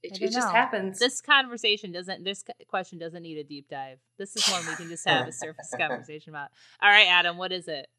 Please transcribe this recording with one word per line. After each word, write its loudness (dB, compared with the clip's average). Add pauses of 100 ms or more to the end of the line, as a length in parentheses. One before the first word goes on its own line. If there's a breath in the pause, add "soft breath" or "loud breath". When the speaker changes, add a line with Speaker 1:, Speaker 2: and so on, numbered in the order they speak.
Speaker 1:
It, -12
Speaker 2:
I -14
Speaker 1:
it -10
Speaker 2:
don't -2
Speaker 1:
just 0
Speaker 2:
know. 0
Speaker 1:
happens. 2
Speaker 2:
This 2
conversation 2
doesn't, -10
this -6
c-, -16
question -6
doesn't -12
need -10
a -10
deep -16
dive. -10 (200)
This -10
is 0
one 0
we -4
can -12
just -8
have 2
a -12
surface -12
Speaker 3:
<laughs> -6
Speaker 2:
conversation -6
about. -12 (320 soft breath)
All 8
right, 10
Adam, 4
what -6
is -8
it? -8 (100)